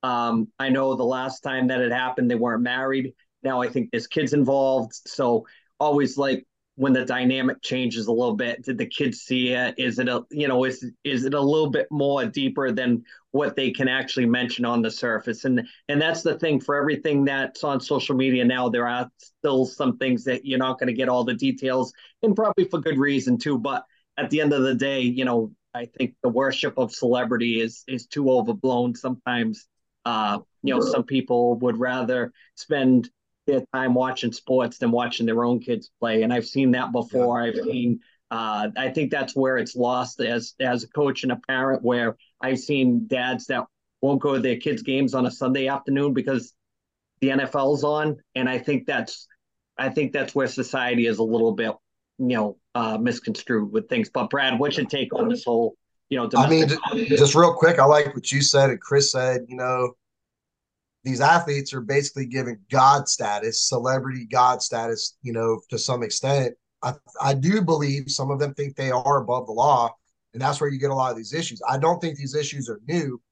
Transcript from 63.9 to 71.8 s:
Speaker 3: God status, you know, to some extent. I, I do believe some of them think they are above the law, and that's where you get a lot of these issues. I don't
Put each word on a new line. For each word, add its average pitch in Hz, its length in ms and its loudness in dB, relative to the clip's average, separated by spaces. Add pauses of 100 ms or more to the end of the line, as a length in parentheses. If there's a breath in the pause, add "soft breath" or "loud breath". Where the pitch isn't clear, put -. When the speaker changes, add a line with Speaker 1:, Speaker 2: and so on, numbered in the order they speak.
Speaker 3:
God 127 320 4
status, 117 600 -6
you 120 100 -8
know, 113 360 -2
to 117 100 -6
some 123 240 -2
extent. 131 520 -2 (280)
I, 127 120 -4 (260)
I 139 140 2
do 170 260 2
believe 147 500 0
some 135 200 -4
of 139 80 -4
them 143 160 -2
think 143 220 -8
they 135 140 -2
are 131 280 2
above 120 280 -2
the 113 60 -10
law, 120 420 2 (380)
and 117 80 -10
that's 139 200 -2
where 147 100 0
you 135 80 -6
get 139 120 0
a 135 40 -2
lot 131 160 0
of - 60 -4
these 110 180 -14
issues. 151 340 -6
I 131 80 0
don't 170 240 2